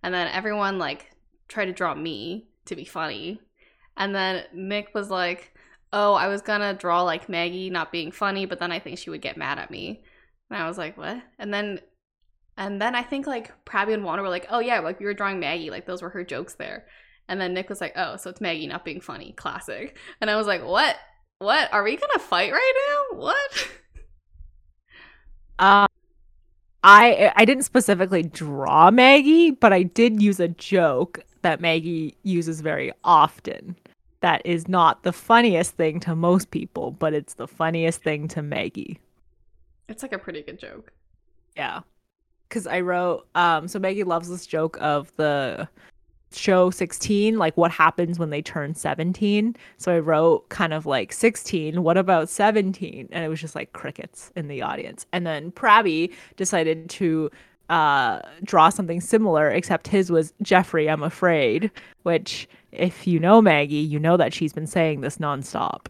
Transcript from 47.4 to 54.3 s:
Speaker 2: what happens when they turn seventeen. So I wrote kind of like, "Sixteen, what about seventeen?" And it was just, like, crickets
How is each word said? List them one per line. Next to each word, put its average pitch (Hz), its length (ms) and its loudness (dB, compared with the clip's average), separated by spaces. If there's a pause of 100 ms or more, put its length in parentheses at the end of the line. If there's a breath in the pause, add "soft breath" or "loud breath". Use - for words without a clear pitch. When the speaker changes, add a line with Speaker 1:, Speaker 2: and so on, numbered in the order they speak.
Speaker 2:
what 170 140 4
happens 165 480 2
when 165 100 -4
they 147 120 -6
turn 151 340 -8
seventeen. 202 800 -2 (220 loud breath)
So - 180 -4
I 170 40 2
wrote 156 500 2
kind 165 240 -2
of 156 120 -6
like, 131 280 -2
"Sixteen, 175 680 -2
what 170 160 2
about 180 320 2
seventeen?" 196 840 -2
And 170 120 -6
it 156 60 -6
was 156 120 -8
just, 156 140 -14
like, 139 180 -12
crickets - 640 -16